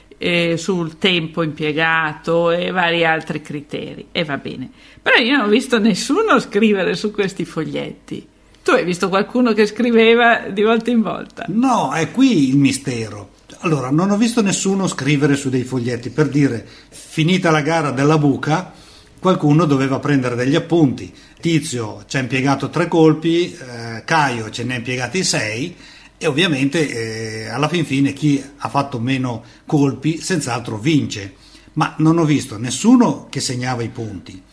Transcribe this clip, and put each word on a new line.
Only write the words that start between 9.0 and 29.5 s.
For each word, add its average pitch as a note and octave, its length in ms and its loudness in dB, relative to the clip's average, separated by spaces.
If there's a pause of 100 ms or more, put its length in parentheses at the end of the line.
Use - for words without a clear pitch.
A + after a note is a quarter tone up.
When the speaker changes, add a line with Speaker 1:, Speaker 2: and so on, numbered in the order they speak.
Speaker 1:
qualcuno G#3+ 440 2
che G#3 140 2
scriveva A#3 840 4
di G3+ 140 0
volta A3+ 260 2
in A#3 120 2
volta? - 480 -6
Speaker 2:
No, G#3 420 0
è D#3 200 -2
qui G#3+ 380 4
il C3+ 80 4
mistero. A#2 760 -2 (280)
Allora, C3+ 320 0
non F3 180 2
ho G#3 80 2
visto A3+ 240 2
nessuno F#3+ 460 0
scrivere C#3+ 480 2
su C3+ 140 -4
dei B2 140 0
foglietti, A#2+ 460 -4
per - 200 0
dire, B2 360 0 (240)
finita F3 640 0
la D3+ 100 4
gara D3+ 300 0
della C#3+ 260 2
buca, D3 560 0 (460)
qualcuno F3 460 4
doveva C3+ 340 0
prendere B2+ 360 0
degli B2+ 200 0
appunti. D#3 580 0 (260)
"Tizio A#2 680 -4
ci - 100 -4
ha C3+ 40 0
impiegato C3 480 0
tre E3+ 180 -2
colpi, E3 640 2
eh, A#2 500 -12
Caio B2+ 460 0
ce A#2 140 -8
ne B2 120 -4
ha - 20 -4
impiegati B2+ 460 -4
sei", B2+ 520 -4 (420)
e E3 100 -2
ovviamente, B2 1160 -2
eh, A2 60 -10
alla C3 180 -2
fin E3 180 -2
fine C#3 280 0
chi C#3+ 280 0 (160)
ha - 120 -8
fatto C#3 300 -4
meno B2 440 -4 (220)